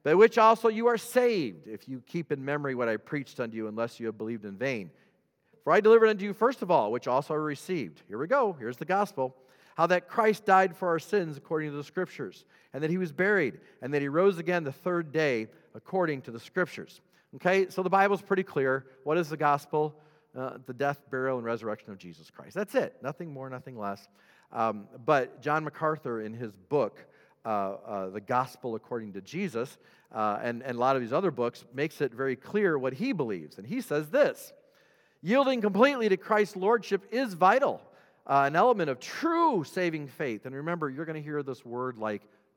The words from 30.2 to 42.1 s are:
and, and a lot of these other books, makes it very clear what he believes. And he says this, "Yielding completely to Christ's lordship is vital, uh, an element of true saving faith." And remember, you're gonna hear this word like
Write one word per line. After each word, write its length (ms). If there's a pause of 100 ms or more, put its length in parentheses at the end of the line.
and, 200
and 140
a 40
lot 160
of 60
these 100
other 180
books, 420
makes 280
it 120
very 220
clear 440
what 160
he 180
believes. 460
And 80
he 140
says 280
this, 460 (640)
"Yielding 400
completely 480
to 80
Christ's 400
lordship 540
is 240
vital, 480 (440)
uh, 200
an 100
element 320
of 120
true 640
saving 440
faith." 380
And 80
remember, 340
you're 160
gonna 160
hear 220
this 200
word 360
like 240 (340)